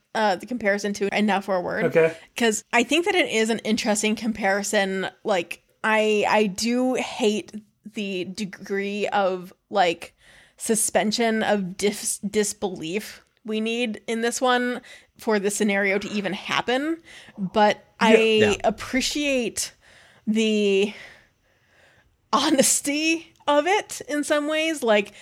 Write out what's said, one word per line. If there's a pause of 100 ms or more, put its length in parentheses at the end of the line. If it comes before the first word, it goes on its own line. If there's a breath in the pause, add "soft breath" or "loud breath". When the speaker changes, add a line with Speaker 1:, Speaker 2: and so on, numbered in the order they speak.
(140)
Speaker 1:
uh,
the
comparison
to
And
Now
For
a
Word.
Speaker 2:
Okay. (220 loud breath)
Speaker 1:
'Cause (100)
I
think
that
it
is
an
interesting
comparison. (160)
Like, (200)
I,
I
do
hate (420)
the
degree
of, (180)
like, (420 soft breath)
suspension
of
dis-,
disbelief (200)
we
need
in
this
one (380 loud breath)
for
the
scenario
to
even
happen. (380 loud breath)
But (140)
I
Speaker 2:
Yeah.
Speaker 3:
Yeah.
Speaker 1:
appreciate (540 soft breath)
the (1400 loud breath)
honesty (160)
of
it
in
some
ways,
like,